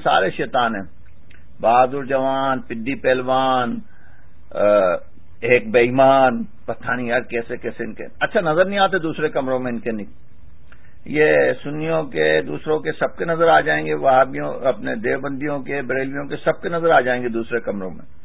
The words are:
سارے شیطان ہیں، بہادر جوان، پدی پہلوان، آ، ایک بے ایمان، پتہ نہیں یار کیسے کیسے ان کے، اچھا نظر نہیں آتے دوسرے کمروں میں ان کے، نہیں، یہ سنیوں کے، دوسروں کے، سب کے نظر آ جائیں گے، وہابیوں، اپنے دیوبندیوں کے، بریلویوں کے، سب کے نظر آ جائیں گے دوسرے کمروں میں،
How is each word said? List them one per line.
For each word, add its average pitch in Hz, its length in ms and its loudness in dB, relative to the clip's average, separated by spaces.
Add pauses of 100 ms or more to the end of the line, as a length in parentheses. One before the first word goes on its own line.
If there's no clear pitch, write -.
سارے 160 340 2
شیطان 120 380 0
ہیں، 95 80 -4 (800)
بہادر 127 420 4
جوان، 135 560 0
پدی 123 360 -6
پہلوان، 127 840 2 (760)
آ، 98 380 6 (480)
ایک 117 300 4
بے 123 80 6
ایمان، 131 640 6 (220)
پتہ 113 260 -6
نہیں 123 160 -4
یار 120 140 0
کیسے 117 360 -6
کیسے 113 260 -6
ان 110 100 -8
کے، - 100 -10 (160)
اچھا 202 220 2
نظر 165 240 4
نہیں 202 140 0
آتے 190 180 4
دوسرے 156 320 -2
کمروں 131 300 0
میں 127 120 -4
ان 117 80 -4
کے، 113 120 -4
نہیں، 104 400 -8 (760)
یہ 151 280 4 (300)
سنیوں 156 400 -2
کے، 156 380 2
دوسروں 151 380 -2
کے، 160 200 -4
سب - 180 -2
کے 151 80 -6
نظر 165 220 2
آ 156 120 8
جائیں 151 260 0
گے، 156 80 -2
وہابیوں، 143 600 2
اپنے 127 420 -2
دیوبندیوں 139 640 -4
کے، 139 220 -6
بریلویوں 135 440 -4
کے، 143 180 -8
سب 156 180 0
کے - 80 -6
نظر 170 200 0
آ 156 100 8
جائیں 123 240 2
گے 123 40 -2
دوسرے 113 320 -2
کمروں 101 300 -6
میں، 78 160 -12 (200)